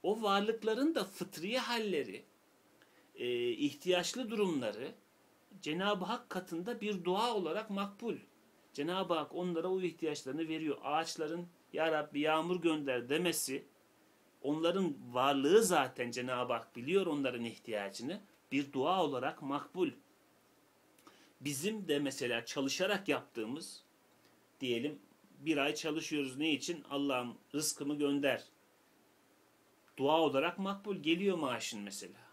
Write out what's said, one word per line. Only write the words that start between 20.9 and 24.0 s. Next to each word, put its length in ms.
Bizim 460
de 120
mesela 460
çalışarak 600
yaptığımız, 760